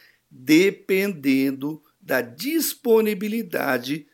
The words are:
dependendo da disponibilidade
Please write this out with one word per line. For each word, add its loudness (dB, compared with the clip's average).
dependendo 0
da -2
disponibilidade -2